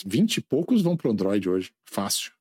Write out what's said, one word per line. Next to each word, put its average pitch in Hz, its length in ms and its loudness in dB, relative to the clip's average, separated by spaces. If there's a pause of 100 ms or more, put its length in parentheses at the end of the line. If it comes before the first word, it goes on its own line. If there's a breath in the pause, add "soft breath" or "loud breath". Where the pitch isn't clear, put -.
vinte 131 320 0
e - 40 -2
poucos 185 420 2
vão 170 120 2
pro 151 140 -2
Android 98 400 0
hoje, 92 220 -2 (120)
fácil. - 580 -6